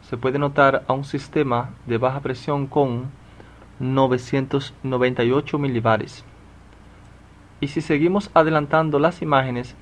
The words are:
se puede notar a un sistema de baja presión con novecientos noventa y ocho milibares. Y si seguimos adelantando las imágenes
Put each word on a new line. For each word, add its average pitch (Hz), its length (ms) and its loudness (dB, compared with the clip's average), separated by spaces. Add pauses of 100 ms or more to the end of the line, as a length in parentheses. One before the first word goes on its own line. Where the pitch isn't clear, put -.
se - 160 -10
puede 131 220 -2
notar 143 480 2
a 131 60 2
un 139 100 -2
sistema 131 640 -2 (160)
de 117 120 -2
baja 131 240 0
presión 139 440 -4
con 135 460 -2 (680)
novecientos 135 960 0 (100)
noventa 127 400 0
y 117 80 4
ocho 147 260 0
milibares. 117 680 0 (1400)
Y 143 60 -2
si 151 140 -4
seguimos 170 520 0
adelantando 156 680 4
las 170 220 0
imágenes 131 600 0